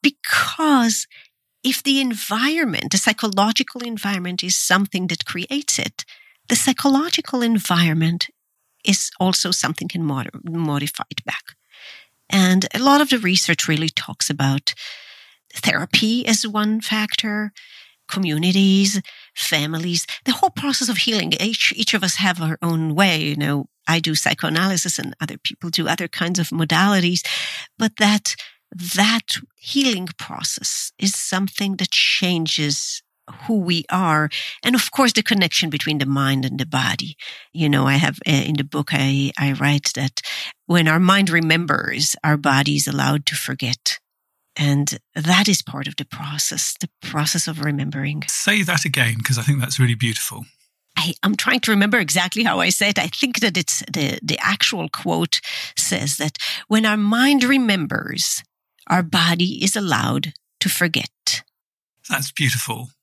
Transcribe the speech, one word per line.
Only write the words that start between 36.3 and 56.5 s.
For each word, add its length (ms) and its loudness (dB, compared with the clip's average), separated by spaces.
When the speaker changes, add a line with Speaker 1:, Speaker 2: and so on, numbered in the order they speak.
Speaker 1:
and 140 -4
the 80 -2
body. 500 -2
You 160 2
know, 180 4
I 80 4
have, 320 2
uh, 60 2
in 240 2
the 80 -2
book, 280 -4
I, 460 0
I 140 0
write 420 0
that 260 -4
when 220 4
our 120 4
mind 300 4
remembers, 960 0
our 120 6
body 400 2
is 100 0
allowed 400 0
to 100 -2
forget. 640 -4
And 420 0
that 340 2
is 140 2
part 240 -10
of 100 -10
the 80 -8
process, 760 -6
the 100 -4
process 480 -2
of 160 -6
remembering. 640 -4
Speaker 2:
Say 360 0
that 200 0
again, 380 0
'cause 160 2
I 40 -2
think 180 2
that's 180 -2
really 160 4
beautiful. 500 -4
Speaker 1:
I, 260 -2
I'm 140 2
trying 240 0
to 100 0
remember 280 4
exactly 440 0
how 180 2
I 80 4
said. 300 2
I 80 0
think 340 -2
that 160 0
it's 240 -2
the, 320 -2
the 180 -4
actual 500 -2
quote 500 -2
says 440 -2
that 180 -4